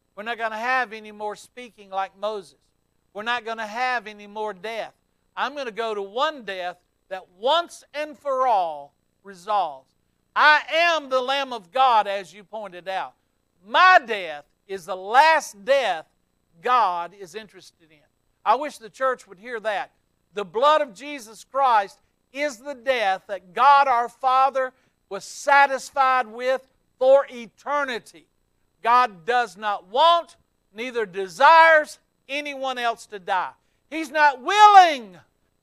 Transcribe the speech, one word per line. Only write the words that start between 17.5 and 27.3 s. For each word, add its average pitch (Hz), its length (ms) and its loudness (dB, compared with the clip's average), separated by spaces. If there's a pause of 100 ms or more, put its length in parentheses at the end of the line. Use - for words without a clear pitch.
in." 151 80 -20 (440)
I 214 120 4
wish 277 240 -8
the 220 100 -20
church 262 380 -6
would 190 100 -20
hear 226 220 -12
that. 190 320 -6 (420)
The 202 100 -8
blood 269 380 2
of 247 140 -8
Jesus 233 480 -16
Christ 240 560 0 (320)
is 277 260 -6
the 285 160 -14
death 226 540 -4
that 185 260 -14
God 277 340 4
our 240 220 0
Father 262 640 0 (340)
was 196 160 -12
satisfied 269 1040 0
with 247 420 -6 (300)
for 269 320 4
eternity. 240 960 -8 (540)